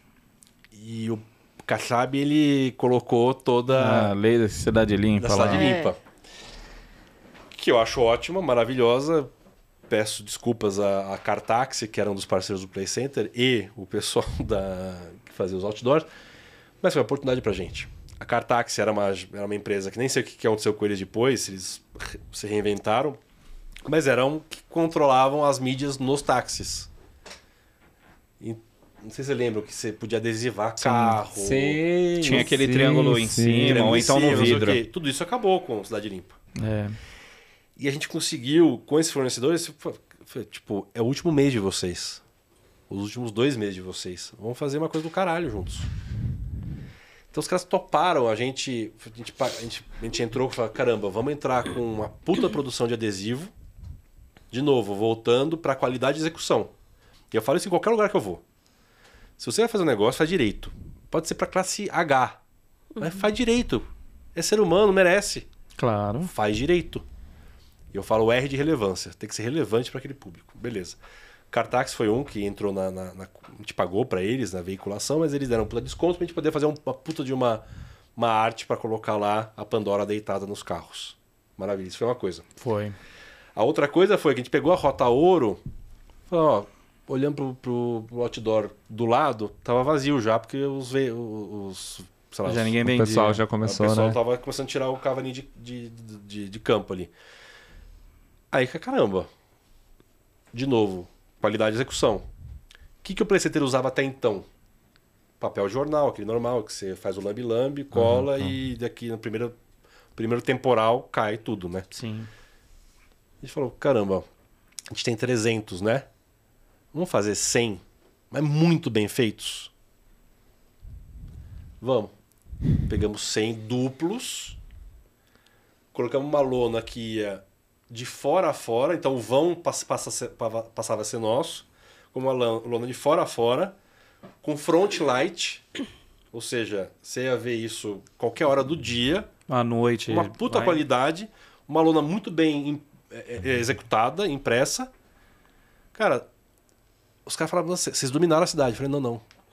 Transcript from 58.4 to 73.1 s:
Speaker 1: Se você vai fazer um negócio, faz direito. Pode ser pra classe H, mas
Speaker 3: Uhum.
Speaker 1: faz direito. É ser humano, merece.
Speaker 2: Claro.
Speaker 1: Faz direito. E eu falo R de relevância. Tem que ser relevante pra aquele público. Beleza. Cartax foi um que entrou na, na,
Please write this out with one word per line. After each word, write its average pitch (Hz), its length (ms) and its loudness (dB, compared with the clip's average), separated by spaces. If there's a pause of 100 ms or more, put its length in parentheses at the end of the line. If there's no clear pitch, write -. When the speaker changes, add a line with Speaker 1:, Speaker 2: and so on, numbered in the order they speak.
Speaker 1:
Se - 100 -10
você 202 160 2
vai 233 40 2
fazer 208 160 0
um 160 40 4
negócio, 110 300 4
faz 156 120 2
direito. 147 420 0 (400)
Pode 160 160 -2
ser 180 80 -4
pra 190 100 -2
classe 185 460 -4
H, 156 480 2 (540)
mas 170 200 -6
Speaker 3:
Uhum. 196 60 -12
Speaker 1:
faz 214 140 2
direito. 233 520 0 (480)
É 170 80 -4
ser 214 200 2
humano, 190 320 6
merece. 190 520 4 (300)
Speaker 2:
Claro. 104 460 0
Speaker 1:
Faz 107 340 0
direito. 160 480 0 (920)
E 98 40 -8
eu 98 60 -6
falo 110 260 4
R 127 180 4
de 135 100 -4
relevância. 113 600 0
Tem 104 100 -12
que - 60 -10
ser 107 100 -6
relevante 123 460 0
pra 123 100 -10
aquele 135 140 -12
público. - 440 -20
Beleza. 113 400 -8 (520)
Cartax 123 440 0
foi 110 160 2
um 131 160 2
que 104 180 -6
entrou 101 300 -4
na, 95 180 -2
na, 92 220 -10